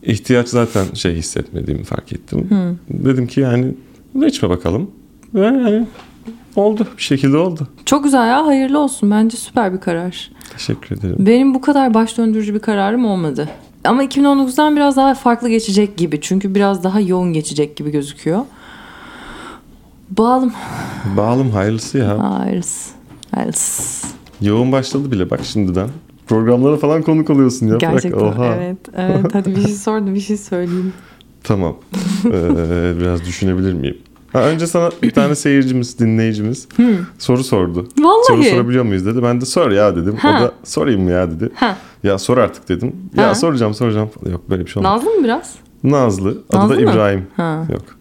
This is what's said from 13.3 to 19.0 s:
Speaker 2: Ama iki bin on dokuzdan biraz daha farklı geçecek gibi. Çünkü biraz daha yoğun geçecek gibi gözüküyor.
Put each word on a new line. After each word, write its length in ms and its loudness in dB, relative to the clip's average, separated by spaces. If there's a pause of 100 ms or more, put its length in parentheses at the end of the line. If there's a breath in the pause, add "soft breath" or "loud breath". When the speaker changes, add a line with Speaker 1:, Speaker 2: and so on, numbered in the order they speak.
Speaker 2:
Ama 180 2
iki 180 -2
bin 40 6
on 140 4
dokuzdan 380 2
biraz 200 2
daha 180 4
farklı 340 0
geçecek 480 2
gibi. 240 -2
Çünkü 340 -2
biraz 300 2
daha 160 0
yoğun 320 0
geçecek 440 -2
gibi 140 -6
gözüküyor. 500 -4 (1700 loud breath)